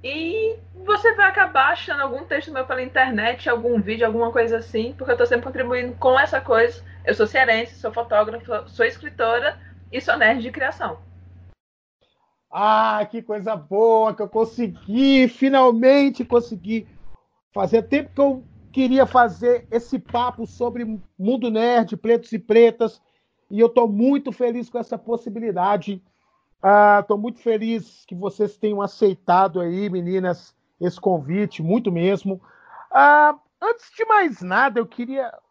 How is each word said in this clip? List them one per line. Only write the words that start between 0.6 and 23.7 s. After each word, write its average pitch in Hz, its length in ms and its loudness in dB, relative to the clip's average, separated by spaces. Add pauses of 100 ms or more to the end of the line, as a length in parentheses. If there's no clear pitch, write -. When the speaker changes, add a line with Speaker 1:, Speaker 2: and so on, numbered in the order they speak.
Speaker 1:
você 415 300 2
vai 403 160 4
acabar 349 440 2
achando 294 280 -6
algum 269 220 -6
texto 311 280 -6
meu 262 140 -6
pela 254 160 -6
internet, 254 680 -2
algum 233 320 0
vídeo, 220 280 -2
alguma 233 240 -2
coisa 233 260 0
assim, 226 400 -6
porque 254 140 -6
eu 240 60 0
tô 240 60 2
sempre 240 220 0
contribuindo 247 520 -6
com 262 220 4
essa 294 220 0
coisa. 233 420 0 (220)
Eu 214 80 0
sou 214 140 0
cearense, 233 480 0
sou 214 180 -8
fotógrafa, 220 760 -2
sou 240 180 -2
escritora 240 720 -4 (320)
e 254 100 -8
sou - 160 -2
nerd 226 240 2
de 247 80 -10
criação. 302 480 -8 (1500)
Speaker 2:
Ah, 214 600 0
que 226 100 -10
coisa 214 340 -8
boa 214 600 2
que 214 80 -8
eu 196 40 -6
consegui, 233 1000 0
finalmente 262 960 2
consegui. 226 640 -4 (680)
Fazia 202 300 0
tempo 294 320 -2
que 277 60 0
eu 269 220 0 (280)
queria 262 340 4
fazer 240 640 2
esse 233 300 -6
papo 240 480 -6
sobre 240 520 -8 (160)
mundo 226 360 -2
nerd, 226 460 0
pretos 233 340 0
e 220 80 -6
pretas, 226 600 2 (540)
e 208 60 -4
eu 233 80 6
tô 233 180 4